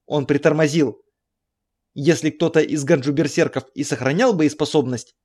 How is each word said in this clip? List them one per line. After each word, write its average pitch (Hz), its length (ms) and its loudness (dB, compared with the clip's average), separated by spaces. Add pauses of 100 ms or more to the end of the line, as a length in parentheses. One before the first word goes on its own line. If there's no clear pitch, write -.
он 147 200 -2
притормозил. 147 760 0 (920)
Если 151 360 0
кто-то 160 300 0
из 147 240 -2
ганджуберсерков 147 800 0 (100)
и 147 100 -6
сохранял 147 500 0
боеспособность, 143 800 -2 (100)